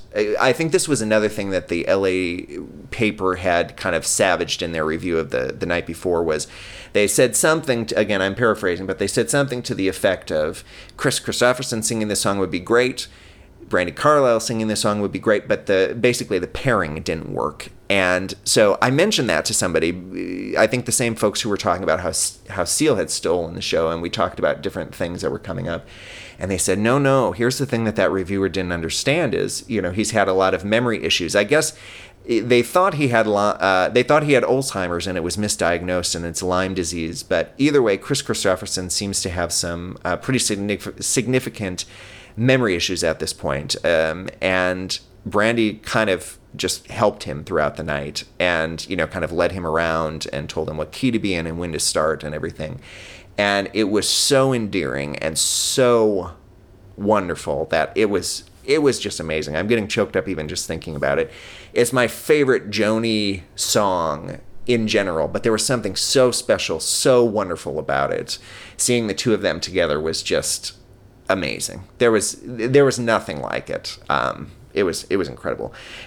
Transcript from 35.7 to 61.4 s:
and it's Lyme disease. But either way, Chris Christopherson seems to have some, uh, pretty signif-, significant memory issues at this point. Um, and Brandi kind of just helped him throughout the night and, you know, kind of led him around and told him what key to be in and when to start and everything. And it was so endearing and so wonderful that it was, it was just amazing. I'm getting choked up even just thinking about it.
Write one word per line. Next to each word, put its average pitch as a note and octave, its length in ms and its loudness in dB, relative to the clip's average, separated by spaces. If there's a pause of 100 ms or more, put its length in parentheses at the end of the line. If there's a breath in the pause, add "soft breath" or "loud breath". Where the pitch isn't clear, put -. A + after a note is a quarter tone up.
and E2+ 100 -4
it's E2 180 -6
Lyme F#2 300 0
disease. E2+ 500 -4
But E2+ 340 0
either C#3+ 240 4
way, G#2 160 4
Chris - 240 -4
Christopherson F#2+ 680 -2
seems G2 320 -4
to F#2+ 80 -4
have F2 220 -2
some, E2+ 540 -6
uh, F2 120 0
pretty C3 220 0
signif-, G2+ 640 -4
significant A2+ 840 -2 (500 loud breath)
memory B2 400 4
issues E2+ 280 -2
at D#2+ 160 2
this - 140 -4
point. D2 520 -4
Um, E2 440 0 (120)
and F#2 580 0 (280)
Brandi G#2+ 540 0
kind A2 280 0
of - 280 -2 (180)
just - 320 -4
helped G#2+ 360 0
him D2+ 200 -8
throughout D#2 340 0
the D#2+ 60 -6
night D2 420 -6 (140)
and, E2 500 0
you F#2+ 60 -4
know, D#2+ 120 0
kind F2 160 -6
of D2+ 80 -4
led E2+ 220 0
him F#2 120 -8
around D#2+ 680 -2
and D2+ 160 -6
told D#2 200 -4
him D#2 80 -8
what D#2 140 -6
key C3 200 0
to A2+ 80 2
be G2 140 -2
in E2 140 -2
and E2 100 -6
when F2 140 -6
to D2 80 -4
start D#2 440 0
and D2+ 120 -6
everything. D#2 440 -8 (580 loud breath)
And G2+ 360 2
it G#2 120 2
was G2 240 0
so C3+ 420 4
endearing D2+ 680 -2
and D#2+ 180 -4
so A2 960 2 (640)
wonderful F2 720 0
that D#2 300 2
it G#2 140 4
was, F#2 340 -2 (220)
it D3+ 160 2
was C3+ 180 4
just - 200 -6
amazing. D#2 360 -4
I'm F2+ 120 -2
getting A2 200 2
choked - 280 0
up F#2 120 0
even D#2 200 -4
just E2+ 200 -8
thinking D#2+ 280 -8
about C#2+ 240 0
it. D#2+ 120 0 (420 loud breath)